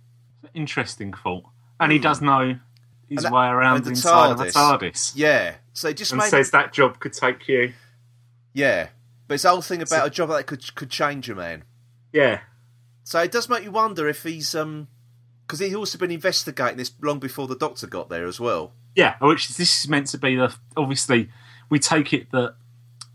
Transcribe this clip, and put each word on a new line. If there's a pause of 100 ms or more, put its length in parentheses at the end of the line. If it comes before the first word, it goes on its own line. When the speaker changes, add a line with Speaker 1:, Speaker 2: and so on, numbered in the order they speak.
(540)
Speaker 1:
Interesting
thought. (340)
And
he
Speaker 2:
Hmm.
Speaker 1:
does
know (500)
his
Speaker 2:
And
that,
Speaker 1:
way
around
Speaker 2:
and
the
Speaker 1:
inside
of
a
Speaker 2:
tardis.
Speaker 1:
tardis.
Speaker 2:
Yeah. (180)
So
it
just
Speaker 1:
And
Speaker 2:
made
Speaker 1:
says
that
job
could
take
you. (800)
Speaker 2:
Yeah. (400)
But
it's
the
whole
thing
about
Speaker 1:
So
Speaker 2:
a
job
that
could,
could
change
a
man. (480)
Speaker 1:
Yeah. (640)
Speaker 2:
So
it
does
make
you
wonder
if
he's,
um, (580)
'cause
he's
also
been
investigating
this
long
before
the
Doctor
got
there
as
well. (220)
Speaker 1:
Yeah,
which
is,
this
is
meant
to
be
the, (220)
obviously, (400)
we
take
it
that (580)